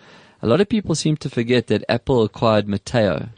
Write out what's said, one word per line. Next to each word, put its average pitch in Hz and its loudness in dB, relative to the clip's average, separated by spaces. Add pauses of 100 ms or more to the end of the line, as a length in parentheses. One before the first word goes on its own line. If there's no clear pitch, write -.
(420)
a - -2
lot 135 4
of 208 -2
people 196 -2
seem 151 -2
to - -8
forget 120 0
that 107 0
Apple 120 0
acquired 107 0
Mateo 101 -2